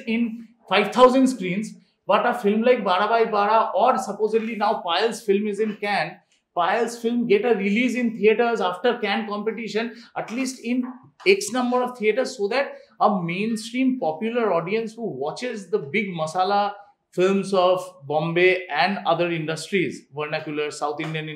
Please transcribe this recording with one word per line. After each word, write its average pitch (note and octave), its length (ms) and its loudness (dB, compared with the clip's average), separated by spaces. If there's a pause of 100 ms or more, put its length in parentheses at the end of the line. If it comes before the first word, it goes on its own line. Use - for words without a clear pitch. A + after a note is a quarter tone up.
in A3+ 400 -4 (220)
five G3+ 240 2
thousand B3+ 340 8
screens, F#3 480 -4 (320)
but A3 180 4
a A#3+ 80 2
film A3 300 0
like A#3+ 220 4
Bara G3 240 2
by A3+ 160 4
Bara, G#3+ 500 2
or A3 240 4
supposedly G#3+ 560 -2
now G#3+ 320 0
Payal's G3+ 360 0
film G#3 260 -2
is G3 100 -4
in G#3+ 200 -2
Cannes, F#3 380 -4 (400)
Payal's F#3+ 460 0
film A#3 240 0
get G3+ 180 4
a A#3+ 120 4
release G#3+ 400 0
in A#3 200 -2
theaters A3 440 2
after G3+ 380 0
Cannes G#3+ 300 -2
competition, G#3+ 640 -4 (240)
at - 140 -8
least B3+ 340 -6
in B3 200 0 (420)
X G3 240 4
number B3 320 0
of - 160 -6
theaters, G#3+ 380 0
so G3+ 120 -2
that C4+ 260 -2 (240)
a G3 240 2
mainstream A3 800 -2
popular G#3+ 540 -2
audience G3+ 400 -2
who A#3 80 -12
watches F3+ 640 -6
the G#3+ 100 0
big F#3 300 -2
masala F#3+ 640 0 (460)
films G3 360 2
of F#3 260 4 (300)
Bombay E3 440 4 (260)
and F#3+ 120 4 (220)
other E3+ 160 0 (100)
industries, D#3 540 -2 (240)
vernacular, D3+ 520 -4
South D3+ 300 -4
Indian D#3 360 -6